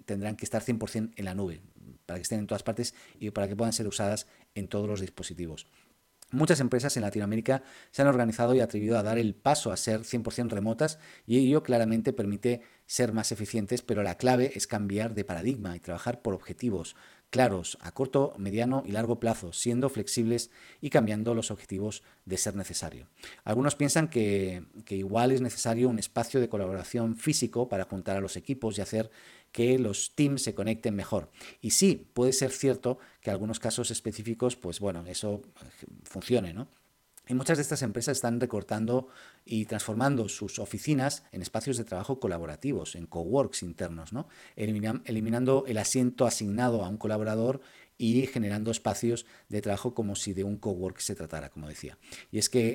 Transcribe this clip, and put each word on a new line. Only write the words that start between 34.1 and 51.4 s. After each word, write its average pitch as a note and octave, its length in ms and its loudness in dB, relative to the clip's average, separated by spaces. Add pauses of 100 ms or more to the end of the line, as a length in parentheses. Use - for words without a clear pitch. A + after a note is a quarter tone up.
pues F2 240 -8
bueno, F2+ 260 -2
eso, G2+ 360 -4 (180)
eh, - 260 -20 (160)
funcione, G2 500 0
¿no? G2+ 160 -10 (600)
Y B2 60 0
muchas C#3 240 2
de D3 40 2
estas D3 200 -2
empresas C3+ 340 -2
están A#2 240 0
recortando A#2 640 0 (380)
y A2 220 -2
transformando A2+ 600 0
sus - 300 -8
oficinas C3 720 -2
en F#2 120 -8
espacios A#2 340 -4
de A#2 80 -4
trabajo F#2+ 340 -4
colaborativos, E2+ 800 -4
en E2+ 100 -10
coworks G#2+ 560 0
internos, E2+ 500 -8
¿no? C3 140 -6 (300)
Elimina-, A2 480 -2
eliminando A#2+ 640 2
el A2 120 -2
asiento B2 480 2
asignado A2 580 0
a F2+ 40 -4
un G#2 80 -4
colaborador A2 640 0 (380)
y B2+ 280 4
generando G#2+ 460 -2
espacios A#2 540 -2 (220)
de G#2 120 -4
trabajo G#2 340 -2
como G2+ 220 -2
si - 160 -4
de F#2+ 100 -2
un G2+ 140 -2
cowork F#2 420 -4
se - 160 -6
tratara, D2+ 360 -8